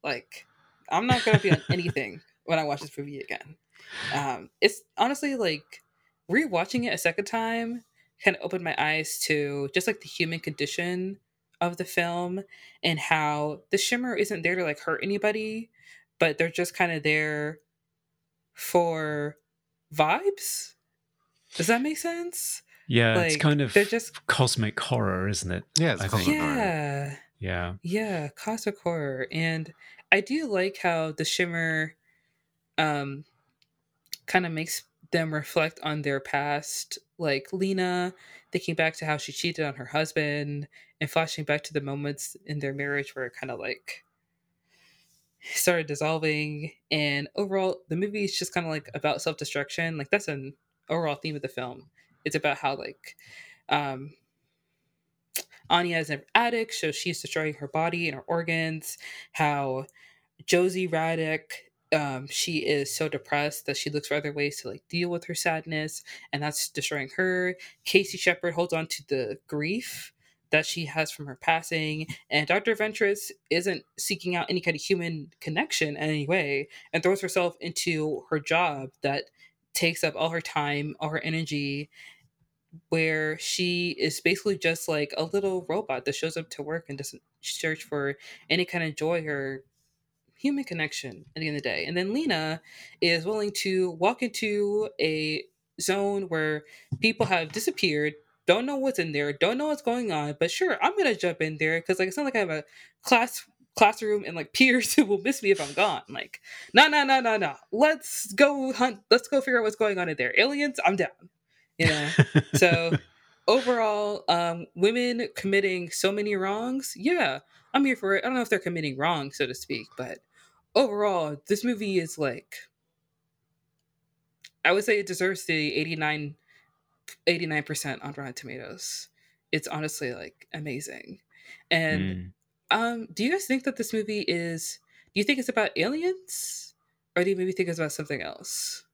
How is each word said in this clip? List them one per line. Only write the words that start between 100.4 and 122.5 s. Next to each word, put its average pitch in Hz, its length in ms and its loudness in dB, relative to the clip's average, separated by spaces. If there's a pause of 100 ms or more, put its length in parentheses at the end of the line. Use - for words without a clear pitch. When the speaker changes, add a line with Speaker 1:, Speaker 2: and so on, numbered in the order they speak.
Speaker 1:
sure, 359 320 0
I'm 381 140 2
gonna 285 180 2
jump 170 260 -2
in 156 160 -2
there 160 240 2
'cause, 185 180 0
like, 185 100 2
it's 185 80 -6
not 294 80 0
like 262 100 -2
I 220 40 4
have 185 100 0
a 156 160 -4 (380)
class, 240 420 4 (300)
classroom 208 500 4
and, 165 100 -8
like, 156 180 -6
peers 254 400 6
<laughs> - 20 2
who 285 100 8
will 196 160 2
miss - 220 -2
me 196 80 6
if 190 100 6
I'm 143 120 -4
gone. 175 360 2
Like, - 320 -10 (320)
"No, 277 140 10
no, 294 180 6
no, 269 160 6
no, 220 160 2
no. 151 180 0 (160)
Let's 277 640 2
go 269 400 4
hunt. 247 280 0 (100)
Let's 247 160 6
go 269 140 4
figure 254 180 2
out 226 40 2
what's 214 140 0
going 202 220 2
on 175 100 0
in 156 80 -2
there. 123 220 0
Aliens, 285 460 4
I'm 196 100 6
down." 180 340 -4 (480)
You - 100 4
know? 151 300 2
Speaker 2:
<laughs> 143 60 8 (320)
Speaker 1:
So, 165 380 6 (540)
overall, 220 800 2
um, 170 480 2
women 233 600 2
committing 190 540 0
so - 220 2
many 208 240 -2
wrongs, 220 600 -2
yeah, 220 440 2 (340)
I'm 277 120 6
here 262 100 2
for 196 200 2
it. - 80 0
I 233 40 -2
don't 254 80 0
know 247 60 2
if 233 80 -2
they're 208 100 4
committing 156 380 -4
wrong, 143 340 0
so 135 160 -2
to 123 80 -8
speak, 117 320 -8 (100)
but 127 220 -10 (560)
overall, 202 640 2 (100)
this 202 160 0
movie 208 340 0
is, 165 220 -2
like, 135 360 -4 (2000)